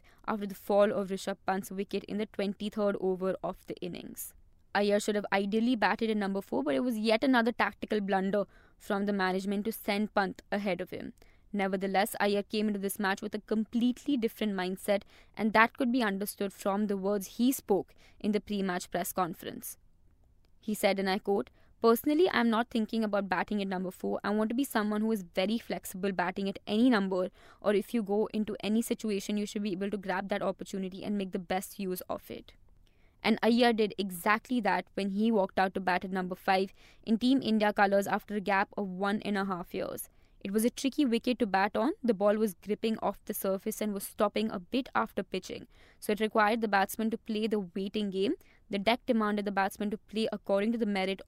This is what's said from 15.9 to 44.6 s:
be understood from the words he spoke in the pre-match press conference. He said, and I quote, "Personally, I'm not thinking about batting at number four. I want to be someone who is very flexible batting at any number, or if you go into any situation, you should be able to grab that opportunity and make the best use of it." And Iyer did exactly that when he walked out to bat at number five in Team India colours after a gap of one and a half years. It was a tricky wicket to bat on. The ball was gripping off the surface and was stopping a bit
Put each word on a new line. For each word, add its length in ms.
be 100
understood 500
from 360
the 100
words 400
he 140
spoke 420
in 120
the 100
pre-match 480
press 240
conference. 640
He 140
said, 240
and 120
I 100
quote, 320
"Personally, 520
I'm 180
not 200
thinking 340
about 260
batting 320
at 60
number 240
four. 320
I 80
want 180
to 60
be 80
someone 380
who 100
is 140
very 240
flexible 520
batting 380
at 160
any 240
number, 400
or 140
if 180
you 80
go 320
into 280
any 200
situation, 560
you 80
should 160
be 120
able 180
to 60
grab 320
that 120
opportunity 600
and 140
make 160
the 60
best 400
use 300
of 220
it." 220
And 220
Iyer 300
did 240
exactly 640
that 340
when 160
he 200
walked 280
out 160
to 60
bat 220
at 80
number 240
five 380
in 140
Team 240
India 280
colours 360
after 280
a 60
gap 340
of 140
one 320
and 160
a 80
half 280
years. 360
It 80
was 140
a 40
tricky 360
wicket 340
to 80
bat 300
on. 160
The 100
ball 220
was 180
gripping 480
off 220
the 100
surface 460
and 140
was 100
stopping 480
a 80
bit 340